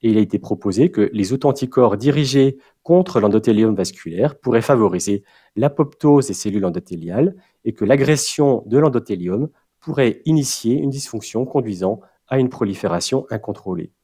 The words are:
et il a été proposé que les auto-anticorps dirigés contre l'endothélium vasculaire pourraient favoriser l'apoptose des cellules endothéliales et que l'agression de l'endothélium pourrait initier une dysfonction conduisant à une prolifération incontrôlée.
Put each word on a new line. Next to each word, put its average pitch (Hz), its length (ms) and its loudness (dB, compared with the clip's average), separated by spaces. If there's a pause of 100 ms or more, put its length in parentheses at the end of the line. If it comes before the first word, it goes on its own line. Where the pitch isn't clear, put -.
et 113 80 2
il 107 80 4
a - 20 4
été 101 180 0
proposé 104 520 0
que - 220 0
les 104 200 -2
auto-anticorps 127 640 2
dirigés 135 640 2 (240)
contre 175 380 2
l'endothélium 110 540 2
vasculaire 95 640 -4
pourraient 117 240 0
favoriser 101 640 0 (320)
l'apoptose 143 720 2
des 98 60 -6
cellules 101 300 -4
endothéliales 90 720 -4 (300)
et 113 80 -4
que 107 120 -6
l'agression 139 800 2
de 120 120 2
l'endothélium 113 680 -2 (300)
pourrait 143 460 -2
initier 139 500 0
une 143 160 -2
dysfonction 123 540 -6
conduisant 107 560 -4 (280)
à 131 100 0
une 127 100 2
prolifération 98 840 -4
incontrôlée. 95 600 -8 (140)